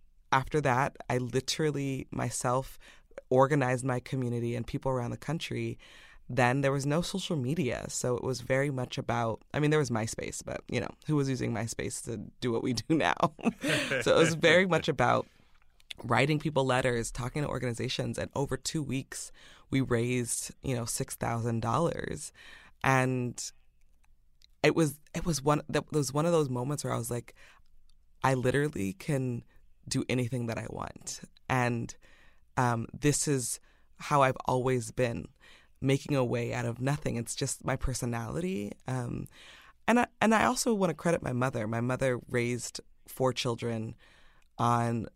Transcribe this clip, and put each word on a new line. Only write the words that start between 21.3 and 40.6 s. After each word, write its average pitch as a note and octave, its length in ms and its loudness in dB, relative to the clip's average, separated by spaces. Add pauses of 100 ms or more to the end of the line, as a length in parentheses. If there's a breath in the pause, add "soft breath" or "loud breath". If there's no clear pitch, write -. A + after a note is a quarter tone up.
dollars. - 720 -2 (520 loud breath)
And B2+ 580 2 (1200)
it D3+ 140 6
was, D#3+ 220 2 (160)
it E3 120 -6
was C#3+ 160 0
one, D3+ 260 2
that - 240 -2
was C#3 200 0
one D3+ 140 0
of F3 60 2
those D#3 160 4
moments B2+ 360 -4
where B2 80 -4
I A#2+ 60 0
was A#2 120 -6
like, A#2+ 240 -8 (880 loud breath)
"I C3+ 120 4
literally B2+ 600 2
can B2+ 480 -2 (460 soft breath)
do - 200 -2
anything B2 380 -2
that A2+ 120 -4
I A2+ 120 -8
want." - 500 -10 (280)
And, A#2+ 460 0 (640 soft breath)
um, A#2+ 300 2 (120)
this - 280 2
is C3+ 340 -2 (380 soft breath)
how C#3+ 240 2
I've C3 140 4 (100)
always B2 440 0
been, A#2 360 -2 (540 loud breath)
making C#3 360 2
a C3 80 4
way A#2+ 280 -2
out A#2+ 140 -2
of A#2 140 -4
nothing. C3+ 360 -2
It's A#2 180 -4
just - 300 -4
my C3 120 -2
personality. C3+ 960 -4 (140)
Um, B2+ 420 -4 (600 loud breath)
and A#3 120 4
I, - 60 2 (140)
and A3 140 6
I G#3+ 100 6
also A#3+ 300 2